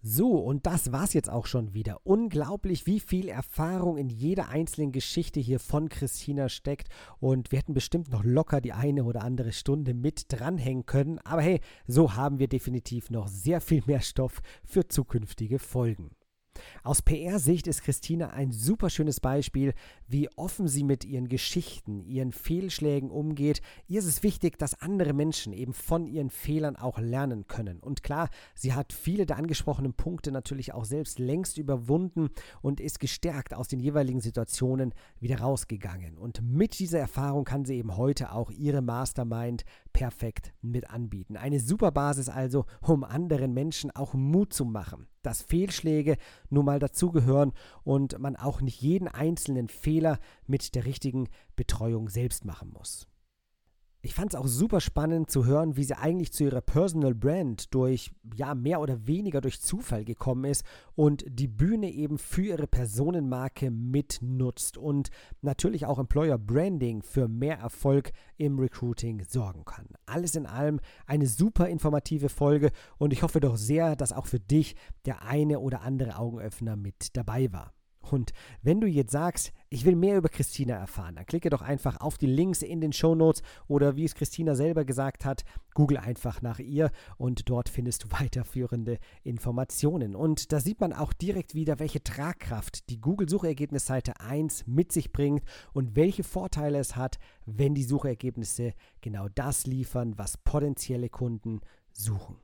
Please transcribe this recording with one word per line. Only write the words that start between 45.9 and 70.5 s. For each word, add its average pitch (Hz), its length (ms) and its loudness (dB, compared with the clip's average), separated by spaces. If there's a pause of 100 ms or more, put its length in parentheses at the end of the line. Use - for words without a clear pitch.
nun 143 140 6
mal 143 140 2
dazugehören 139 760 4 (300)
und 139 380 2
man 135 160 -4
auch 135 260 -2
nicht 127 180 -2
jeden 175 280 2
einzelnen 139 600 -2
Fehler 156 500 2 (280)
mit 135 300 -2
der 117 100 -2
richtigen 131 420 -4 (280)
Betreuung 113 520 0
selbst 117 360 -2
machen 92 280 -10
muss. - 360 -14 (920)
Ich - 140 -6
fand's 180 220 -2
auch 135 100 -2
super 165 340 4
spannend 160 480 0
zu 131 160 2
hören, 147 320 4
wie 143 60 0
sie 139 160 -2
eigentlich 165 340 0
zu - 120 0
ihrer 127 160 2
Personal 156 560 4
Brand 139 580 0
durch, 127 380 2 (200)
ja, 139 220 -4
mehr 143 260 0
oder 123 280 -2
weniger 165 320 0
durch 131 200 -2
Zufall 143 440 -2
gekommen 127 400 -2
ist 139 200 0 (300)
und 151 340 6
die 127 200 -2
Bühne 180 420 2
eben 147 260 -2
für - 260 -2
ihre 170 260 -2
Personenmarke 127 1040 0
mitnutzt 127 1080 -2
und 143 300 0 (340)
natürlich 147 440 0
auch 127 120 0
Employer 139 400 4
Branding 120 640 0
für 131 240 0
mehr 123 320 -2
Erfolg 139 540 2 (240)
im 139 240 0
Recruiting 120 680 -2
sorgen 95 360 -2
kann. - 240 -12 (180)
Alles 170 300 -2
in 147 100 -2
allem 147 320 0 (280)